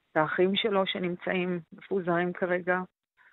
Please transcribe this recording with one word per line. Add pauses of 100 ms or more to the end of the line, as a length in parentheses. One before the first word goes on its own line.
(120)
את
האחים
שלו
שנמצאים (120)
מפוזרים
כרגע, (520)